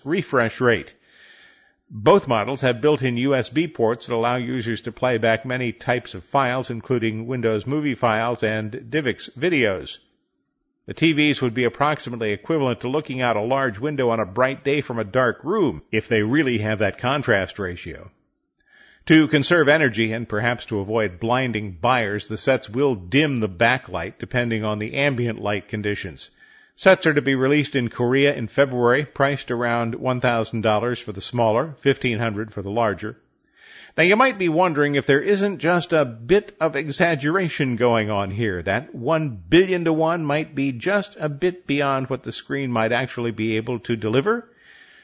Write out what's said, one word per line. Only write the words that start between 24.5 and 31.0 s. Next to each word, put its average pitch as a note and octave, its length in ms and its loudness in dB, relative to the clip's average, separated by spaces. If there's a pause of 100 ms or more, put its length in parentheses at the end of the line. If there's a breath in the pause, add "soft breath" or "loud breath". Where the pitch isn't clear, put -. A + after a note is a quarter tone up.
on G#2+ 160 -2
the A2 160 -8
ambient B2 460 -2
light G2+ 260 -4
conditions. G2+ 640 -6 (460 soft breath)
Sets F#3 300 4
are D#3 80 4
to D3 60 2
be C3+ 140 0
released C3+ 420 0
in A#2+ 120 0
Korea C3+ 460 2
in B2 120 -6
February, B2+ 580 2
priced C#3 460 -2
around A#2+ 440 -2
one B2+ 260 -2
thousand A#2 400 0
dollars A2 380 2
for - 140 -10